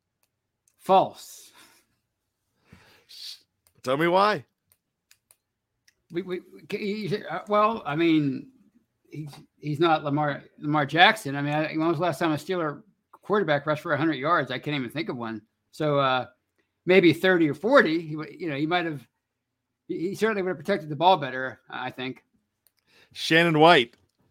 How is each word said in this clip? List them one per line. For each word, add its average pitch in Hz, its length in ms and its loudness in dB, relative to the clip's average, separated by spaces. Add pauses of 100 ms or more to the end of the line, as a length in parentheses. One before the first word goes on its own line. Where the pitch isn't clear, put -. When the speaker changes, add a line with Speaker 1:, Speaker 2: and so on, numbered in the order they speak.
(800)
Speaker 1:
False. - 640 0 (2500)
Speaker 2:
Tell 131 140 -2
me 165 120 2
why. 190 360 0 (1700)
Speaker 1:
We, 170 120 -6
we, 180 180 -8 (280)
can 208 120 -6
you, 208 500 -4
uh, 165 160 -6
well, 214 400 0
I 147 80 -4
mean, 151 540 0 (640)
he's, 147 200 -14 (300)
he's 147 180 -6
not 160 240 2
Lamar, 147 400 -2 (160)
Lamar 151 280 -2
Jackson. 160 500 2
I 143 40 -6
mean, 147 140 -2
I, 156 140 -2
when 156 180 -4
was 165 120 -2
the 170 40 -4
last 170 160 -2
time 165 140 0
a - 20 -2
Steeler 156 480 -6 (300)
quarterback 156 520 -2
rushed 151 200 -4
for 170 80 -4
a 139 40 0
hundred 151 180 0
yards? 139 360 -2
I 127 80 -6
can't 147 180 -6
even 123 140 -6
think 165 180 -8
of 156 80 -8
one. 113 240 -8 (300)
So, 147 300 -2
uh, 127 260 0 (580)
maybe 175 280 6
thirty 170 360 2
or 135 60 -2
forty. 190 460 2
He 151 160 -10
w-, 151 200 -12
you 175 140 -8
know, 139 60 -6
he 151 100 -4
might 175 200 -2
have. 147 200 -8 (800)
He, 170 220 -6
he 196 80 -8
certainly 202 260 -2
would 185 60 -4
have 165 100 -6
protected 156 300 -4
the 151 80 -8
ball 175 200 4
better, 131 440 -6 (100)
I 123 220 -10
think. 127 320 -12 (880)
Speaker 2:
Shannon 160 480 2
White, 160 340 6 (360)